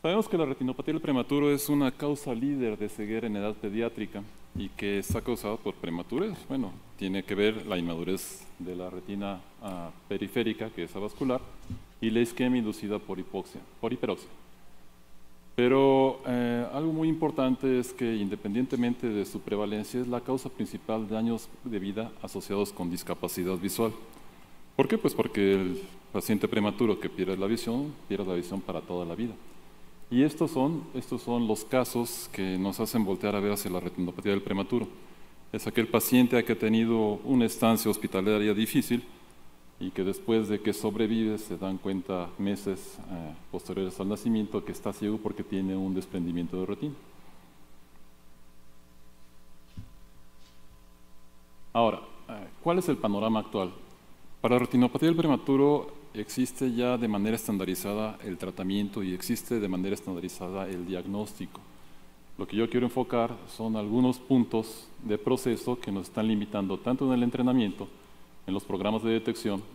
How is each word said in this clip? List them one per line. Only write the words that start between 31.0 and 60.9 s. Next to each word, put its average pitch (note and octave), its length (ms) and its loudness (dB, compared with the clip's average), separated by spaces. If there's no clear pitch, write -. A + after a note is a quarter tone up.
son A#2+ 240 0
los G#2+ 180 0
casos A#2+ 680 0
que F#2+ 260 -2
nos G2 220 0
hacen A2 240 2
voltear G2+ 320 0
a G2+ 40 2
ver G#2 120 2
hacia G2+ 180 -2
la F2+ 80 0
retinopatía F2+ 540 -2
del G2 100 2
prematuro. G#2 460 0
Es A2 160 -4
aquel A2 180 4
paciente A#2+ 580 6
que A#2+ 80 2
ha A2 60 2
tenido A2+ 640 4
una B2 200 6
estancia A2 440 4
hospitalaria G#2 680 2
difícil A#2 500 2
y F#2 100 -4
que F#2+ 140 -2
después G#2+ 440 2
de G#2 120 0
que G#2 120 2
sobrevive G#2+ 640 0
se F2+ 200 -6
dan F#2+ 200 -2
cuenta F#2 500 -2
meses, G2 600 -4
eh, E2 240 -8
posteriores F#2 500 -4
al F#2+ 80 0
nacimiento G#2+ 560 0
que F2+ 80 -6
está G2+ 200 -6
ciego G#2+ 260 -2
porque G#2 240 -4
tiene F#2+ 340 -2
un F#2+ 180 -2
desprendimiento F2 640 -2
de F#2 60 -2
retina. D3 280 -4
Ahora, A2+ 280 6
eh, G#2+ 180 -10
¿cuál E3+ 160 4
es F3 100 2
el C#3 80 4
panorama G#2+ 440 4
actual? G2 320 -2
Para A#2 140 6
la B2 60 8
retinopatía B2 480 6
del E3 80 6
prematuro C#3+ 760 6
existe B2+ 580 -2
ya B2 240 4
de A#2 120 0
manera G#2 260 2
estandarizada G#2 880 -2
el F#2 160 -6
tratamiento G2 640 -2
y F#2 100 -2
existe A2+ 460 -2
de G2+ 100 0
manera F#2 260 0
estandarizada F#2 760 -6
el F2+ 180 -6
diagnóstico. G2 720 -6